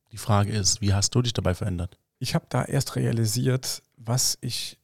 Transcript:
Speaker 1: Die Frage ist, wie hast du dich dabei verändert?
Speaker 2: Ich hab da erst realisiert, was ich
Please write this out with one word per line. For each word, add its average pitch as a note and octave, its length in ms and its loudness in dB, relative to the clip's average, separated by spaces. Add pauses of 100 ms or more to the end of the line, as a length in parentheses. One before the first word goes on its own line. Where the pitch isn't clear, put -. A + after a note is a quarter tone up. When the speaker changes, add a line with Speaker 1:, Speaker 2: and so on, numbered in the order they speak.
(120)
Speaker 1:
Die G#2+ 60 -16
Frage G2+ 340 2
ist, G#2 300 0
wie G2 140 4
hast - 180 0
du B2 80 4
dich A#2+ 100 0
dabei F#2 220 0
verändert? F2+ 460 -6 (180)
Speaker 2:
Ich - 160 -4
hab - 160 -2
da B2+ 160 0
erst - 300 -2
realisiert, A#2+ 880 0 (140)
was A#2 440 0
ich - 420 -6